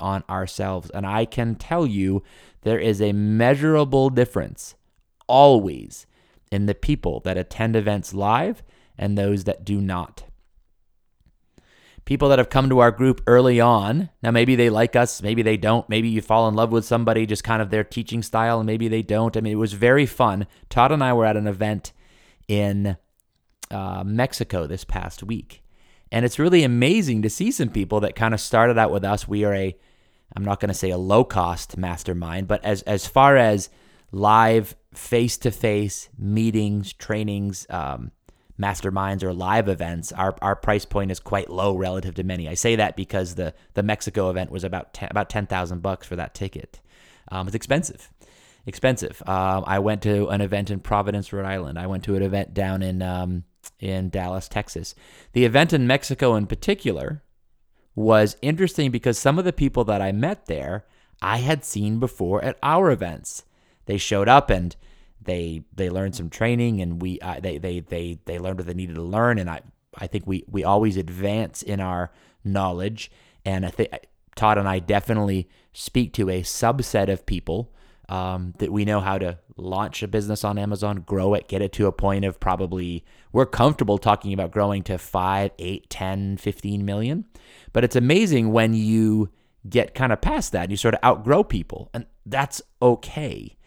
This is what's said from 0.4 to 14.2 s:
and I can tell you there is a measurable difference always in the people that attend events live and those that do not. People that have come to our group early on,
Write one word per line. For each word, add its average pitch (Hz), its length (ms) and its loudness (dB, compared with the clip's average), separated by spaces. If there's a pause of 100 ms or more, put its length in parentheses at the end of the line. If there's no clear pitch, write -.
and 98 160 -8
I 107 180 0
can 117 300 -4
tell 165 320 -2
you 98 380 0 (380)
there 110 180 0
is 101 200 0
a 104 120 2
measurable 135 1000 4
difference 120 640 -2 (540)
always 107 760 6 (460)
in 101 160 0
the 101 80 2
people 85 460 -2
that 92 180 -4
attend 113 380 0
events 104 360 0
live 117 520 0 (340)
and 101 180 0
those 101 280 2
that 98 200 -4
do 101 160 -2
not. 92 440 -6 (1800)
People 139 220 2
that 139 100 6
have 123 120 4
come 135 180 4
to 127 120 6
our 120 100 10
group 127 360 2
early 123 340 8
on, 117 500 4 (120)